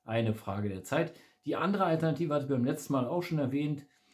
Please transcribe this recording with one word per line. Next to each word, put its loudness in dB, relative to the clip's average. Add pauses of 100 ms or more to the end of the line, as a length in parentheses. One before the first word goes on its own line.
eine 2
Frage -4
der -8
Zeit. 0 (320)
Die -2
andere 2
Alternative 2
hatte 2
ich -2
beim 2
letzten 0
Mal 2
auch 0
schon 0
erwähnt. -2 (280)